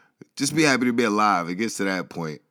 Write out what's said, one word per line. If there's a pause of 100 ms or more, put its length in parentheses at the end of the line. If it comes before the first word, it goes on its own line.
(360)
just
be
happy
to
be
alive.
It
gets
to
that
point (100)